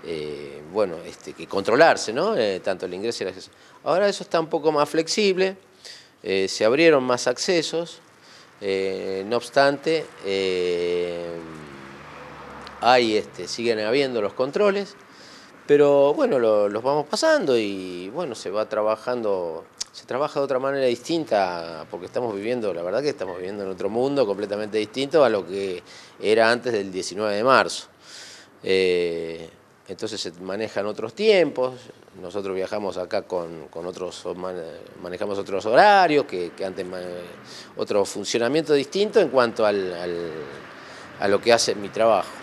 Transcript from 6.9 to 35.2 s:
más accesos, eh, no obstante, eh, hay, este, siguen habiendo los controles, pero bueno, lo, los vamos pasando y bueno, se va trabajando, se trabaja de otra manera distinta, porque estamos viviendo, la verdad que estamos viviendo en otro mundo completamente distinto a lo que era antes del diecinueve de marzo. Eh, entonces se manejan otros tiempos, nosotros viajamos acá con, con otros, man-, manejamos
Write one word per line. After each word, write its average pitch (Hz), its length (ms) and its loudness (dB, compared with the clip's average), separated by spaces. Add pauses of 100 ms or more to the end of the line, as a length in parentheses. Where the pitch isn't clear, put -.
más 123 240 0
accesos, 165 720 -2 (640)
eh, 95 640 -2
no 117 100 -2
obstante, 143 680 2 (180)
eh, 87 1080 0 (1500)
hay, 117 360 6
este, 92 320 -4
siguen 113 320 -2
habiendo 123 420 0
los 98 120 -2
controles, 196 600 0 (720)
pero 143 480 6
bueno, 190 240 2
lo, 107 300 4
los 104 120 -2
vamos 139 260 0
pasando 220 520 2
y 95 520 -4
bueno, 143 260 -6
se - 140 -8
va 107 180 -2
trabajando, 107 960 -2 (260)
se - 160 -20
trabaja 143 320 -2
de 139 60 2
otra 127 160 0
manera 135 260 0
distinta, 92 1040 0
porque 90 160 -10
estamos 113 300 -4
viviendo, 110 360 -2
la 85 100 -6
verdad 98 200 -2
que 147 60 -2
estamos 92 280 -6
viviendo 98 280 -8
en 95 60 -6
otro 95 200 -4
mundo 131 340 2
completamente 104 540 -2
distinto 135 460 2
a 120 40 6
lo 101 160 2
que 95 380 -6 (380)
era 110 320 6
antes 123 200 -2
del 101 200 -2
diecinueve 98 420 -4
de 104 80 -2
marzo. 117 440 4 (760)
Eh, 85 880 0 (380)
entonces 104 320 -10
se 92 100 -8 (100)
manejan 101 460 -6
otros 110 260 -6
tiempos, 151 640 2 (480)
nosotros 95 320 -6
viajamos 92 420 -4
acá 92 260 -4
con, 82 460 -8
con 82 160 -12
otros, 87 400 -10 (120)
man-, 90 260 -8 (400)
manejamos 98 360 -6